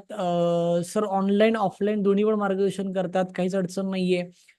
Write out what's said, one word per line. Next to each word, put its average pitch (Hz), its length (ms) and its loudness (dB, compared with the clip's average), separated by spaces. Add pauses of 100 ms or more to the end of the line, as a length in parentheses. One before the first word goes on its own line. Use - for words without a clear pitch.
अ, 175 760 0
सर 214 200 -2
ऑनलाइन, 202 520 2
ऑफलाईन 208 460 -2
दोन्ही 196 220 4
पण 220 100 2
मार्गदर्शन 196 580 -2
करतात, 185 320 0 (120)
काहीच 180 200 -2
अडचण 190 340 -2
नाहीये. 180 400 0 (280)